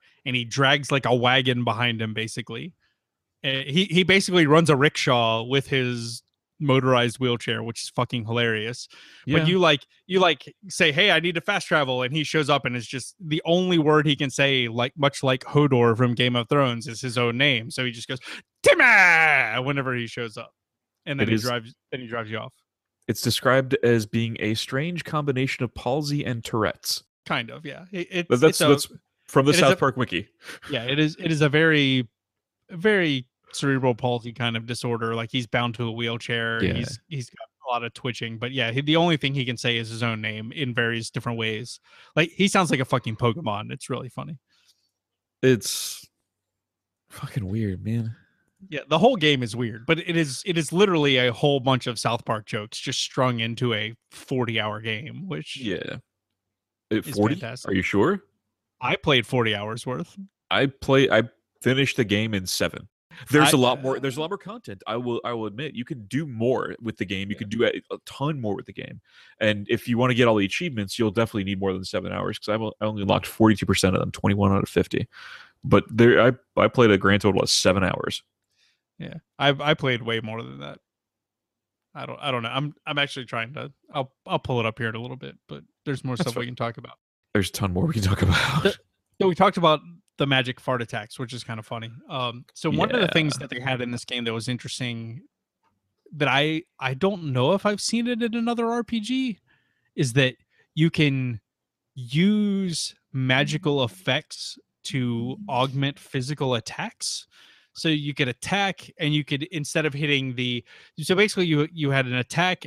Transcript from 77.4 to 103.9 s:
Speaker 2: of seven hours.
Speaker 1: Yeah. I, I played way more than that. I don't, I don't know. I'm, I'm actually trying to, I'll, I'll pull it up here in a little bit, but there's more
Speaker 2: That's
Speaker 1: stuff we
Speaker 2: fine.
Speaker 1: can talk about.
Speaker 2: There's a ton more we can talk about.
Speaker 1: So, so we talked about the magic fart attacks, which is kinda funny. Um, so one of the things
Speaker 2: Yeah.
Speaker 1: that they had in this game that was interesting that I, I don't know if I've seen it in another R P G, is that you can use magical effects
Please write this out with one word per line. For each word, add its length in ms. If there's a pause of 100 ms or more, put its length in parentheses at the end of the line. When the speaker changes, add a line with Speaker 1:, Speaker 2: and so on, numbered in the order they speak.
Speaker 2:
of 80
seven 320
hours. 400 (760)
Speaker 1:
Yeah. 160 (220)
I, 120 (100)
I 160
played 260
way 200
more 200
than 180
that. 200 (1120)
I 140
don't, 120
I 120
don't 100
know. 80
I'm, 240 (140)
I'm 100
actually 280
trying 280
to, 180 (220)
I'll, 180 (140)
I'll 140
pull 200
it 60
up 140
here 100
in 60
a 60
little 160
bit, 180 (120)
but 160 (220)
there's 180
more 120
Speaker 2:
That's 160
Speaker 1:
stuff 80
we 60
Speaker 2:
fine. 40
Speaker 1:
can 60
talk 220
about. 200 (380)
Speaker 2:
There's 140
a 20
ton 220
more 120
we 80
can 80
talk 220
about. 400
Speaker 1:
So, 80 (500)
so 60
we 80
talked 220
about 240 (360)
the 80
magic 340
fart 220
attacks, 380
which 120
is 120
kinda 180
funny. 300 (180)
Um, 360 (100)
so 160
one 180
of 100
the 100
things 260
Speaker 2:
Yeah. 100
Speaker 1:
that 100
they 60
had 200
in 100
this 120
game 200
that 100
was 140
interesting 760 (920)
that 120
I, 360 (160)
I 160
don't 380
know 200
if 140
I've 140
seen 260
it 160
in 100
another 320
R 180
P 160
G, 400 (560)
is 180
that 240 (360)
you 160
can 500 (540)
use 1000 (180)
magical 720
effects 720 (280)